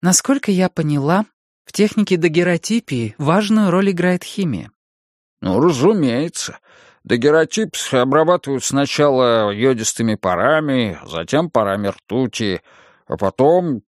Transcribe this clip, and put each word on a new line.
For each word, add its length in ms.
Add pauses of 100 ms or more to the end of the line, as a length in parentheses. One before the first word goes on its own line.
"Насколько 500
я 180
поняла, 560 (380)
в 80
технике 460
дагеротипии 1000
важную 540
роль 200
играет 320
химия". 480 (680)
"Ну, 180
разумеется. 1000 (440)
Дагеротип 720 (160)
обрабатывают 720
сначала 880
йодистыми 640
парами, 880
затем 460
парами 380
ртути, 720 (440)
а 120
потом". 680 (120)